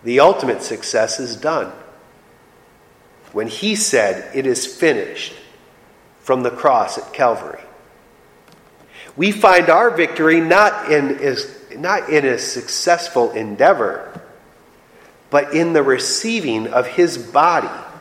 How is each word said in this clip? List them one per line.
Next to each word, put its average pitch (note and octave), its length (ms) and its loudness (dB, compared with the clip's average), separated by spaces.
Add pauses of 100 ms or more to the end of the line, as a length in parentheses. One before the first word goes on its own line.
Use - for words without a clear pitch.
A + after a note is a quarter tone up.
The A#2+ 180 2
ultimate D3 420 2
success A2 580 -4
is A#2 160 -10
done C3+ 360 -4 (1600)
when A2 160 -4
he G#3 280 -4
said, G#2+ 480 0 (100)
"It C3+ 120 -2
is B2 200 -2
finished," - 680 -2 (880)
from B2+ 220 -2
the B2 80 -2
cross A#2+ 460 0
at - 160 -14
Calvary. A2+ 480 -2 (1600)
We G3 160 0
find F#3 360 6
our G3+ 220 6
victory D#3+ 500 2
not F3+ 500 4
in, C#3 280 0
is, C#3 360 -4 (220)
not F3+ 320 -4
in D3 160 2
a B2 140 0
successful - 920 -2
endeavor, A2 880 0 (1080)
but C#3+ 240 2
in E3 180 0
the D3+ 100 4
receiving C3 840 -2
of B2 180 0
his E3+ 320 0
body D#3 500 0 (320)